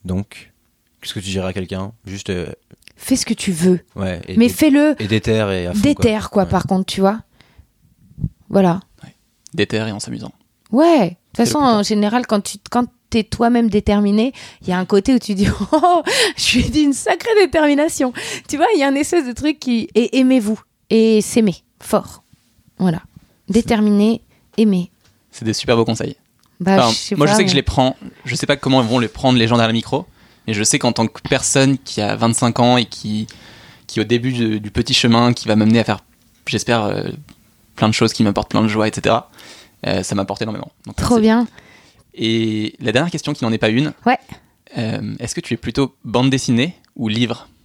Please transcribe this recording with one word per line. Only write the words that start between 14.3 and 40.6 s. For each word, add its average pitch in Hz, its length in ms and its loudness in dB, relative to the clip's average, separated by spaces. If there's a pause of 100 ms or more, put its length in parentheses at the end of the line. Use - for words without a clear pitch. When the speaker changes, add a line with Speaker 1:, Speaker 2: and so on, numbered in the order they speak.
Speaker 2:
il - 60 -8
y 185 40 -2
a 180 60 0
un 185 60 -4
côté 202 300 2
où 240 40 4
tu 208 160 -4
dis, 196 140 0 (120)
<laughs> « - 20 -2 (100)
Oh, 339 300 4 (340)
je - 60 -6
suis 240 280 0
d'une 285 220 2
sacrée 349 380 -4 (100)
détermination. » 294 720 2 (360)
Tu 294 100 -6
vois, 330 160 2
il 302 60 2
y - 20 2
a 285 60 2
un 269 60 2
espèce 302 320 0
de 247 60 -8
truc 285 260 -4
qui, 233 360 -2
et 233 240 2
aimez-vous. 254 420 2 (300)
Et 220 320 6
s'aimer 214 320 2 (260)
fort. - 420 -4 (560)
Voilà. 180 220 0 (460)
Speaker 3:
C'est 185 80 -6
Speaker 2:
Déterminé, 214 680 2 (380)
aimer. 190 320 2 (400)
Speaker 3:
C'est - 160 -14
des 107 80 0
super 127 220 0
beaux 117 100 4
conseils. 113 300 -4 (440)
Speaker 2:
Bah, 190 200 2
Speaker 3:
Enfin, 117 100 4
Speaker 2:
je 110 60 0
sais - 200 -6
Speaker 3:
moi, 147 100 4
Speaker 2:
pas, 202 60 4
Speaker 3:
je 214 60 4
sais - 60 4
que - 20 2
Speaker 2:
mais 127 60 0
Speaker 3:
je 139 40 2
les 135 60 2
prends, 131 340 0 (300)
je 123 80 -4
sais - 120 -4
pas 143 100 0
comment 131 260 2
vont 117 160 0
les 117 100 0
prendre 127 300 2
les 113 100 4
gens 120 80 2
derrière 113 120 4
le 113 60 0
micro, 135 300 -4 (420)
mais 110 80 -4
je 104 100 -2
sais 143 140 0
qu'en 120 140 0
tant 113 140 0
que - 220 -10
personne 135 500 2
qui - 220 -8
a 104 160 -2
vingt-cinq 117 440 0
ans 123 160 4
et 117 100 2
qui, 107 420 -8 (580)
qui - 120 -6
est 110 40 0
au 104 40 -2
début 120 260 0
de, 113 260 -2
du 107 120 -10
petit 123 240 -2
chemin, 120 380 4
qui - 160 -6
va 107 80 2
m'amener 110 220 4
à 110 60 2
faire, 104 160 -2 (460)
j'espère, 113 380 -2
euh, 98 200 -4 (720)
plein 110 120 2
de 110 60 2
choses 113 180 2
qui 113 120 0
m'apportent 104 260 -2
plein 107 120 0
de 110 60 2
joie, 107 200 -2
et 104 60 -4
cetera, 107 360 -2 (560)
euh, 95 160 -2
ça - 140 -6
m'apporte 101 260 -6
énormément. 107 280 -10 (160)